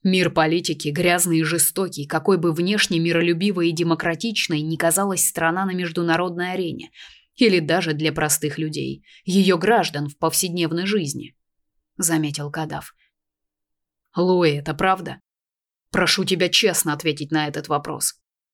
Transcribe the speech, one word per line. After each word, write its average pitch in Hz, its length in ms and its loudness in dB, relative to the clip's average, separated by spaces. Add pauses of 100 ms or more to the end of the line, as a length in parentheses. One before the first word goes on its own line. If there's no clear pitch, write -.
Мир 185 260 4
политики 160 580 0
грязный 170 520 2
и - 20 2
жестокий, 160 640 -2
какой 165 320 2
бы 165 140 2
внешне 180 480 0
миролюбивой 170 720 2
и - 20 -4
демократичной 165 880 -2
ни 160 160 -2
казалась 180 500 0
страна 170 400 0
на 185 60 -2
международной 175 800 -2
арене, 185 400 -6 (420)
или 208 240 4
даже 160 360 0
для 151 180 -2
простых 151 460 -2
людей, 151 460 -6 (200)
ее 185 340 4
граждан 170 500 2
в 147 80 -14
повседневной 170 680 -2
жизни, 190 500 -4 (600)
заметил 156 540 -2
Кадав. 151 440 -10 (1200)
Луи, 175 380 4
это 147 200 -4
правда? 185 480 -2 (680)
Прошу 180 340 0
тебя 180 240 0
честно 175 440 2
ответить 147 400 -4
на 151 160 0
этот 147 200 -8
вопрос. 151 460 -4 (400)